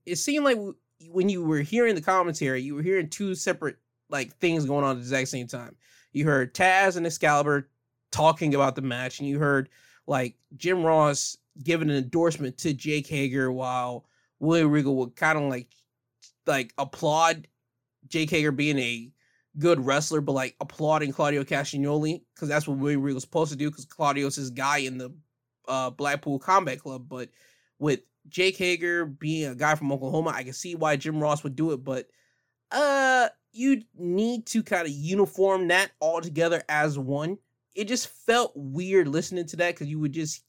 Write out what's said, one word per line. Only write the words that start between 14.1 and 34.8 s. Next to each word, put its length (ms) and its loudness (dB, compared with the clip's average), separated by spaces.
William 320 4
Regal 280 2
would 180 -4
kinda, 260 2
like, 320 -6
like, 320 0
applaud 680 0
Jake 220 -2
Hager 220 2
being 260 0
a 340 -4
good 280 4
wrestler, 360 2
but, 100 -4
like, 300 -2
applauding 500 0
Claudio 320 0
Castagnoli, 800 -2
'cause 120 -6
that's 200 0
what 100 -2
William 240 0
Regal's 220 -4
supposed 280 -2
to 60 -8
do, 120 -2
'cause 140 -10
Claudio's 540 -2
his 120 -8
guy 280 0
in 200 -4
the, 160 -12
uh, 220 -2
Blackpool 500 -4
Combat 400 2
Club. 300 -14
But 200 -12
with 220 0
Jake 260 0
Hager 500 0
being 440 -4
a 60 -10
guy 200 2
from 160 -4
Oklahoma, 380 -2
I 140 -6
can 100 -12
see 220 -10
why 200 0
Jim 260 -4
Ross 220 0
would 140 -8
do 140 0
it, 120 -6
but, 260 -6
uh, 560 4
you 320 2
need 540 -2
to 160 0
kinda 260 -2